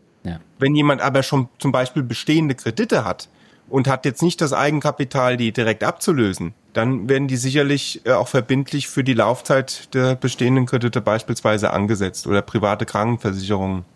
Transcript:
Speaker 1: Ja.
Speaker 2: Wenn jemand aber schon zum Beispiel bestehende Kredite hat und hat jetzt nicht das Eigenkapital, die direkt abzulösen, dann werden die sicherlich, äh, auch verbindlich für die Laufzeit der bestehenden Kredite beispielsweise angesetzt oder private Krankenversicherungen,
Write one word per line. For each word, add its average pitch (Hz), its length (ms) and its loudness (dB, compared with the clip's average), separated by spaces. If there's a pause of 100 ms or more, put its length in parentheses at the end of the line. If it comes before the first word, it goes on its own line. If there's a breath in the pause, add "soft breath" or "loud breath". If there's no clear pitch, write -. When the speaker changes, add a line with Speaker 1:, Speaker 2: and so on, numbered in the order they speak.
(240)
Speaker 1:
Ja. 85 160 -8 (200)
Speaker 2:
Wenn 139 160 4
jemand 147 260 4
aber 135 220 2
schon 131 340 0
zum 139 140 0
Beispiel 131 320 0
bestehende 147 500 0
Kredite 131 500 -2
hat 92 240 -6 (400 soft breath)
und 131 200 0
hat 135 180 0
jetzt 135 160 -2
nicht 165 180 2
das 151 140 0
Eigenkapital, 139 840 0
die 117 140 0
direkt 110 320 0
abzulösen, 104 720 0 (200)
dann 117 360 0
werden 135 180 2
die 131 100 -2
sicherlich, 139 680 -2
äh, 117 60 2
auch - 160 2
verbindlich 135 600 -2
für 139 160 -2
die 127 120 0
Laufzeit 123 800 0
der 127 180 2
bestehenden 127 540 0
Kredite 120 340 0
beispielsweise 107 720 0
angesetzt 98 540 -2
oder 101 160 2
private 104 420 0
Krankenversicherungen, 98 960 -2 (120)